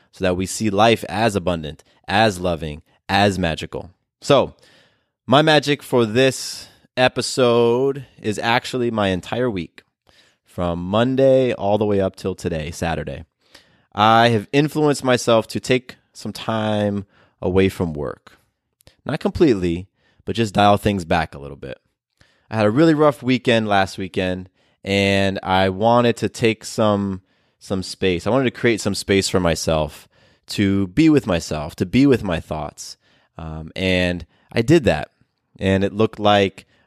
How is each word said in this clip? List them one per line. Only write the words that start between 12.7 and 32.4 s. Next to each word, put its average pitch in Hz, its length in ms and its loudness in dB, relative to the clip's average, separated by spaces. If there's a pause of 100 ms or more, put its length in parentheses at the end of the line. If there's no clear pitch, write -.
Saturday. 85 540 -8 (680)
I 113 360 4
have 107 220 0
influenced 147 520 0
myself 117 440 2
to - 120 -6
take - 380 -4 (160)
some - 200 -12
time 104 720 -2 (360)
away 95 280 2
from 85 240 -4
work. 71 440 -12 (680)
Not 147 140 -4
completely, 95 680 0 (380)
but 98 100 -6
just 107 180 -2
dial 101 240 4
things 98 280 -2
back 80 300 -4
a 71 40 -16
little 69 180 -14
bit. 67 200 -14 (720)
I 107 60 -8
had 110 100 2
a 107 60 2
really 160 220 4
rough 147 280 2
weekend 120 460 0
last 98 300 0
weekend, 92 520 -6 (340)
and 98 600 0
I 95 260 2
wanted 117 480 2
to 107 120 -2
take 110 340 -2
some, 101 580 -2 (380)
some 95 240 -6
space. 90 420 -4
I 104 40 -2
wanted 127 160 2
to - 140 -4
create 117 200 2
some 101 160 -4
space 98 320 0
for 95 120 0
myself 78 680 -2 (380)
to 98 420 0
be 151 220 2
with 147 160 2
myself, 82 520 -4
to 101 80 -2
be 123 200 2
with 117 180 4
my 90 160 -2
thoughts. - 580 -12 (400)